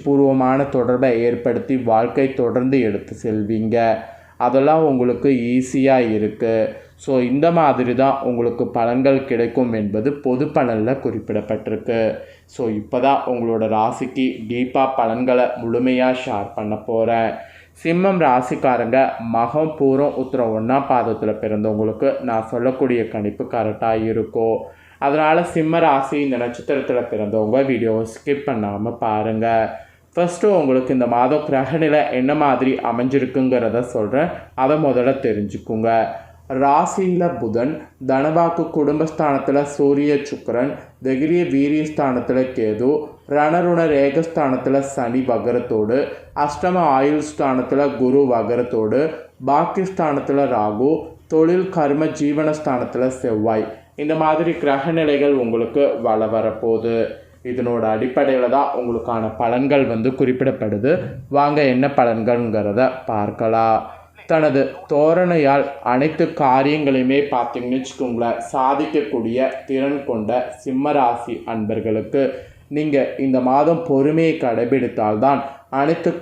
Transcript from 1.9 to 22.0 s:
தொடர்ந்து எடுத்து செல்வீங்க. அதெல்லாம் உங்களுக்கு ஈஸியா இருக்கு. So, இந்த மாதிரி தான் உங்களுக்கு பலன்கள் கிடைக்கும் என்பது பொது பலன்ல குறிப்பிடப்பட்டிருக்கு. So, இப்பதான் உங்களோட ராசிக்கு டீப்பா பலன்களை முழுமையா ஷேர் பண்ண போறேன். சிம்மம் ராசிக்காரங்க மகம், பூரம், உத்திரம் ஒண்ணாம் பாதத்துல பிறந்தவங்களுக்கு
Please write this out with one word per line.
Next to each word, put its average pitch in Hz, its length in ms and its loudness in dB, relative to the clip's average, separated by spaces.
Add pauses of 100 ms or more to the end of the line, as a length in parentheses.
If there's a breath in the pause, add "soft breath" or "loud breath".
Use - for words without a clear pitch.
தொடர்ந்து 127 360 0 (100)
எடுத்து 101 260 -6 (100)
செல்வீங்க. 110 540 -2 (680 loud breath)
அதெல்லாம் 139 440 4
உங்களுக்கு 123 400 0 (240)
ஈஸியா 131 440 2 (200)
இருக்கு. 107 360 -2 (500 loud breath)
So, 139 120 -2 (160)
இந்த 143 160 2 (100)
மாதிரி 123 440 2
தான் 135 280 2
உங்களுக்கு 120 380 -2 (100)
பலன்கள் 127 420 2 (120)
கிடைக்கும் 117 480 0
என்பது 110 320 -2 (160)
பொது 131 200 0 (100)
பலன்ல 117 460 0
குறிப்பிடப்பட்டிருக்கு. 110 960 -4 (460 loud breath)
So, 120 240 -6 (100)
இப்பதான் 131 400 0 (140)
உங்களோட 113 300 -2 (120)
ராசிக்கு 127 520 0 (240)
டீப்பா 127 340 0 (140)
பலன்களை 123 480 2 (160)
முழுமையா 127 460 2 (140)
ஷேர் 101 320 -6
பண்ண 107 200 -4 (140)
போறேன். 113 400 0 (540 loud breath)
சிம்மம் 180 420 2
ராசிக்காரங்க 127 720 2 (360)
மகம், 151 460 0
பூரம், 135 420 2
உத்திரம் 120 340 -2
ஒண்ணாம் 123 360 0
பாதத்துல 110 380 0 (120)
பிறந்தவங்களுக்கு 107 680 0 (220)